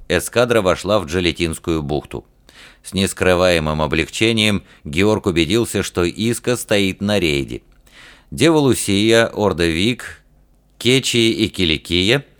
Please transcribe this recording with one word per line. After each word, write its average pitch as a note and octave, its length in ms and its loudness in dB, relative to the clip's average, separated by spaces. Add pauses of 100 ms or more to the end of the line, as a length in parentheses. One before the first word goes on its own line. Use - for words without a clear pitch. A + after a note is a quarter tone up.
эскадра A2+ 540 0
вошла F#2 380 0
в E2+ 60 -6
Джалетинскую E2 760 -2
бухту. C#2 420 -6 (580)
С - 120 -14
нескрываемым F2+ 880 2
облегчением G#2 800 0 (220)
Георг F#2+ 420 0
убедился, F#2+ 560 0
что F2 220 -2
Иска A2+ 520 -2
стоит G2+ 440 -2
на G2+ 180 0
рейде. C#2 440 -2 (680)
Дева D#3 280 2
Лусия, A2+ 680 2
Орда F2 400 0
Вик, F#2 580 -2 (540)
Кечи A#2+ 520 2
и G2 180 0
Киликия F#2 800 0 (140)